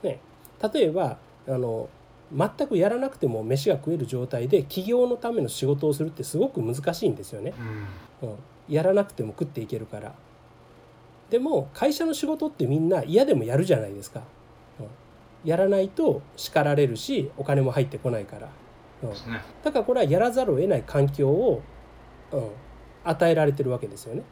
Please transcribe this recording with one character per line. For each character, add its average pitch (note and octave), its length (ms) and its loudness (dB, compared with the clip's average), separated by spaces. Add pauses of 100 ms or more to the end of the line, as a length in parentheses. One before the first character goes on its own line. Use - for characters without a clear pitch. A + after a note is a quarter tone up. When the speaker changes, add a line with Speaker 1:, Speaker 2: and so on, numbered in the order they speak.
Speaker 1:
ね。 C#3+ 180 -6 (520)
例 C4 140 4
え D#3 40 2
ば、 D#3+ 280 -2 (300)
あ - 20 -8
の、 A#2+ 380 -2 (480)
全 G#3 320 0
く G3 100 0
や F#3+ 100 4
ら A#3 80 0
な C4+ 140 -2
く - 80 -20
て D3+ 80 0
も A2+ 160 -2
飯 C3+ 260 0
が D3+ 80 2
食 D#3 160 -4
え E3+ 40 0
る B2+ 100 -4
状 B2 200 -4
態 B2 220 -4
で E3 140 4
起 F#3 220 -6
業 B3 240 2
の A#3+ 80 0
た A#3 160 -4
め G#3 100 0
の A#2+ 60 -2
仕 - 180 -4
事 C#3+ 220 2
を D3 40 2
す D3+ 100 -2
る D#3+ 60 -2
っ - 40 -6
て - 100 -12
す - 160 -6
ご C4 100 2
く E3+ 140 -4
難 C#3 320 -2
し - 100 -6
い F3+ 40 4
ん A2+ 80 0
で G2 80 -14
す - 80 -14
よ G#2+ 80 -10
ね。 C#3 120 -8 (720)
Speaker 2:
う B2 40 -8
ん。 - 20 -8
Speaker 1:
う G#2+ 40 -10
ん。 G#2 40 -12 (320)
や D#3 160 2
ら F#3+ 100 4
な G3+ 100 4
く G3+ 80 -8
て - 100 -6
も G#2+ 80 -4
食 D#3 140 -8
っ C#3 40 -8
て - 120 -10
い A2 60 -8
け A#2 120 -6
る G#2+ 80 -10
か G#2+ 120 -12
ら。 G#2 160 -14 (1160)
で A#3 80 4
も、 B3+ 360 0
会 D4 180 2
社 E4 140 0
の D#4+ 80 0
仕 - 120 -2
事 D#4 200 -2
っ D4 40 -2
て C3+ 160 -2
み C#3 120 2
ん D#3+ 100 2
な F3+ 160 2
嫌 F#3+ 200 4
で C4+ 100 4
も A#2 100 2
や A#2+ 120 0
る E3+ 80 4
じ F3+ 100 4
ゃ A#2+ 40 4
な G#2+ 80 -4
い G2 80 -10
で G2+ 80 -12
す - 80 -16
か。 - 120 -12 (560)
う C#3 60 -14
ん。 - 20 -12 (580)
や D#3+ 120 2
ら F#3+ 120 4
な G3 120 4
い G3 80 0
と C#4 340 2 (140)
叱 - 260 0
ら D3 120 2
れ C#3+ 120 6
る A#2 100 -2
し、 F3+ 400 -2
お C#3+ 80 -8
金 C#3 180 2
も B2+ 100 2
入 C3+ 120 2
っ - 40 -4
て - 100 -10
こ B2+ 120 -4
な A2 100 -2
い G2+ 40 -10
か G#2 140 -16
ら。 - 100 -16 (540)
う - 40 -8
ん。 A2 40 -6
Speaker 2:
で G2+ 60 -10
す - 120 -14
ね。 A2+ 120 -8 (240)
Speaker 1:
だ D4+ 80 0
か B3 80 2
ら G#3+ 40 -2
こ B3 100 2
れ A#3 100 4
は C#3 60 2
や F3 100 4
ら A#3+ 100 4
ざ B3+ 140 0
る F3 100 2
を - 20 2
得 F3 120 2
な E3 80 4
い C#3 100 -2
環 C#3+ 220 2
境 C#3 200 2
を、 E3+ 340 2 (720)
う C#3 60 -2
ん、 A2+ 120 -6 (540)
与 E3+ 260 4
え E3 40 6
ら D#3 100 4
れ C#3+ 80 4
て C#3+ 120 -4
る B2 60 0
わ B2 100 -4
け G2+ 80 -10
で G2 80 -14
す - 80 -18
よ A2+ 100 -10
ね。 G#3+ 180 -6